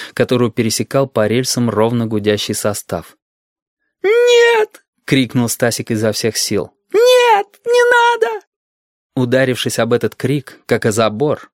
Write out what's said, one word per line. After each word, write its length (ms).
которую 380
пересекал 560
по 200
рельсам 420
ровно 360
гудящий 500
состав. 600
«Нет!» — 800
крикнул 420
Стасик 440
изо 200
всех 240
сил. 380
«Нет, 560
не 260
надо!» 540
Ударившись 640
об 140
этот 220
крик, 500
как 200
о 60
забор, 640